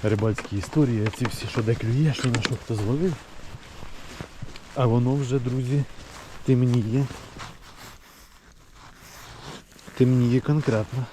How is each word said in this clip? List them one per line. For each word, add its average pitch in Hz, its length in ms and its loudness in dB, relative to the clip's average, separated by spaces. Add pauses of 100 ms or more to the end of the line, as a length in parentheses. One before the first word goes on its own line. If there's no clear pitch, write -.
Рибальські 107 540 0
історії, 113 500 2 (100)
ці 127 80 0
всі, - 220 -4
що - 140 -2
де 110 140 2
клює, 131 380 2
що - 160 0
на 117 120 0
що 120 140 0
хто - 200 -4
зловив. 135 380 0 (1600)
А 127 100 4
воно 120 300 4
вже, 135 240 0
друзі, 127 440 0 (640)
темніє. 123 600 4 (3000)
Темніє 123 420 6
конкретно. 127 720 0